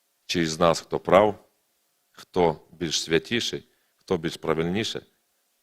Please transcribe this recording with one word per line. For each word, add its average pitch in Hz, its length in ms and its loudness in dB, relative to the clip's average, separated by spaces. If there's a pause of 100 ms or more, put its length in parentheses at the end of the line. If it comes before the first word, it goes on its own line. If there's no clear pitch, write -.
(260)
чи 90 140 -2
із 78 180 -2
нас 85 220 4
хто - 200 -6
прав, 98 420 4 (680)
хто - 600 -2
більш 80 320 -6
святіший, 82 680 -4 (260)
хто - 240 -4
більш 80 180 -8
правильніше 82 680 -4 (560)